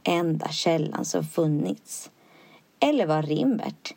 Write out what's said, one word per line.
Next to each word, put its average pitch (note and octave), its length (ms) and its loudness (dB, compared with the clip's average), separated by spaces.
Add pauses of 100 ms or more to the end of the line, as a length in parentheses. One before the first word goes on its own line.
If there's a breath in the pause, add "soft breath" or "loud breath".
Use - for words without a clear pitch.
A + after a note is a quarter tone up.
enda E3+ 460 0
källan D#3 560 0
som E3+ 200 -2
funnits? D#3 840 -2 (720 loud breath)
Eller C4+ 260 4
var D#3 160 2
Rimbert D#3 760 -2